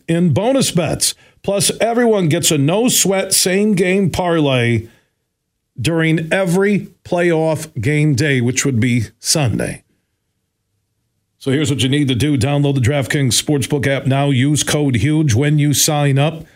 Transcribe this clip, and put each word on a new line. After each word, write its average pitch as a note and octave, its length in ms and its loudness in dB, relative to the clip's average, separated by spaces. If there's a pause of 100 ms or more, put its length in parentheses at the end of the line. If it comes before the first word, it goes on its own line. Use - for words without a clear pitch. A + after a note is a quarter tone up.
in E3+ 240 2
bonus A#3 360 0
bets. - 460 -2 (280)
Plus, G3 360 -2
everyone A3 480 2
gets D#3+ 240 0
a D#3+ 60 0
no-sweat F#3+ 760 0
same-game F#3+ 760 0
parlay C3+ 800 0 (920)
during D#3+ 500 0
every F#3+ 560 0 (160)
playoff D#3+ 800 -2
game D3 320 2
day, C#3 260 0
which B2 240 0
would B2+ 160 0
be A#2+ 260 0 (120)
Sunday. - 680 -2 (1600)
So - 100 -6
here's C#3 220 0
what B2+ 100 -2
you C3 80 0
need C#3+ 200 0
to C3 60 0
do. C#3 220 0
Download C#3+ 380 0
the C3+ 40 0
DraftKings C3+ 640 0
Sportsbook C#3+ 460 -2
app C3+ 180 -2
now. C#3 240 2
Use C#3 320 2
code D3 320 0
huge D3 400 0
when D3 240 2
you D3 160 2
sign C#3+ 460 0
up. D#3 260 -2 (100)